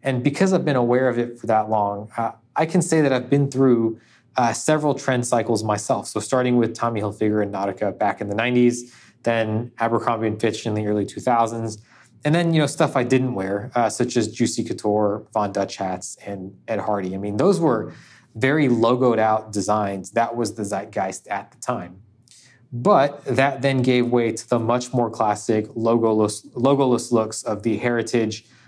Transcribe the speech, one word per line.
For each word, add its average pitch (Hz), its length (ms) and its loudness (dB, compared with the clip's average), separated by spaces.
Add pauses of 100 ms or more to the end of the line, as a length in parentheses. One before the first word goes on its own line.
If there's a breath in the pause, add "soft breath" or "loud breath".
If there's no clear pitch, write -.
And 127 200 -2
because 165 300 2
I've 180 120 2
been 143 120 2
aware 123 320 4
of 123 100 0
it 120 200 -4
for - 80 -12
that 107 220 2
long, 104 480 -2
uh, 113 160 -2 (240)
I 160 100 2
can 165 160 2
say 160 180 2
that 139 120 4
I've 123 160 -2
been 143 220 2
through, 120 500 4 (360 loud breath)
uh, 127 160 2
several 151 420 0
trend 123 320 -2
cycles 113 360 0
myself. 107 460 -2
So 107 120 -6
starting 123 360 0
with 113 180 2
Tommy 117 260 -4
Hilfiger 104 420 0
and 98 100 -4
Nautica 98 440 -4
back 104 240 -2
in 101 80 -6
the 101 60 -4
nineties, 120 600 2 (280 loud breath)
then 113 560 -2
Abercrombie 113 500 0
and 107 120 -4
Fitch 110 260 -2
in 107 80 -2
the 107 120 -2
early 104 180 0
two - 160 -12
thousands, 113 580 0 (460 soft breath)
and 151 100 2
then, 170 200 2
you 160 60 4
know, 147 60 2
stuff 143 300 0
I 127 80 2
didn't 123 300 2
wear, 104 400 -4
uh, 120 140 2
such 123 280 -2
as 107 120 0
Juicy 110 360 -2
Couture, 107 680 -2
Von 104 200 -2
Dutch 98 240 -4
hats, 92 480 -8
and 95 320 -12 (120)
Ed 107 120 -4
Hardy. 95 340 -4
I 95 40 -6
mean, 101 200 -6
those 170 220 2
were 117 320 0 (420 loud breath)
very 135 340 2
logoed 120 500 4
out 110 340 0
designs. 98 600 -2
That 117 240 0
was 110 180 -4
the 107 100 -6
zeitgeist 98 640 -6
at 101 220 -8
the - 80 -20
time. 92 440 -8 (680 soft breath)
But 143 520 2
that 131 380 0
then 135 200 2
gave 123 240 2
way 120 260 0
to - 160 -10
the 120 100 2
much 120 340 -2
more 120 180 0
classic 107 580 0
logoless, 110 840 2
logoless 131 560 2
looks 110 320 0
of 104 200 -6
the 110 160 0
Heritage, 117 680 -2 (220 soft breath)